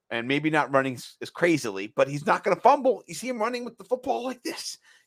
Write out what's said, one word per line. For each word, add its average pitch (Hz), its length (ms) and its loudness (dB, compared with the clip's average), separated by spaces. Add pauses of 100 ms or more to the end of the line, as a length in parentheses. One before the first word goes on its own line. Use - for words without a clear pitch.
and 117 180 -4
maybe 143 220 0
not 143 240 2
running 135 220 2
s-, - 260 -14
as 117 80 -10
crazily, 117 680 0
but 135 140 4
he's 143 160 -6
not 202 180 2
gonna 185 160 0
fumble. 254 480 4
You 175 80 -12
see 226 140 -8
him 240 100 -6
running 240 240 -4
with 233 140 -14
the - 80 -20
football 247 400 -4
like 262 180 -8
this, - 340 -10 (300)